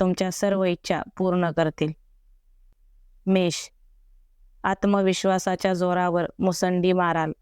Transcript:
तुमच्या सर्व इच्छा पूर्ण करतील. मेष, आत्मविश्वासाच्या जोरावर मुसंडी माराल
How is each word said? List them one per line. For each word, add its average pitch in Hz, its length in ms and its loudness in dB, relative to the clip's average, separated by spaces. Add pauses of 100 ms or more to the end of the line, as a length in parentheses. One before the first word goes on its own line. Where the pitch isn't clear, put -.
तुमच्या 185 300 0
सर्व 196 340 -2
इच्छा 175 380 -2 (160)
पूर्ण 180 320 0
करतील. 156 420 -2 (1300)
मेष, 185 280 2 (1120)
आत्मविश्वासाच्या 190 1080 0
जोरावर 180 520 0 (120)
मुसंडी 180 540 2
माराल 165 500 0